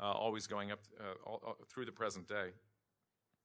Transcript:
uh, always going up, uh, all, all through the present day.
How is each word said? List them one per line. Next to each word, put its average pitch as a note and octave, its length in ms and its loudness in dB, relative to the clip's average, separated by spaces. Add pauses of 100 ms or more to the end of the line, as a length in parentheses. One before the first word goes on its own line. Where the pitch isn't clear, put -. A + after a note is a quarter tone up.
uh, G2+ 100 4
always A2 360 4
going G2+ 220 0
up, G#2 120 -2 (180)
uh, G2+ 140 -2 (100)
all, G#2+ 220 -4
all A2+ 120 -4 (120)
through B2+ 160 -4
the G#2+ 80 -6
present G2 340 0
day. G2 240 0 (920)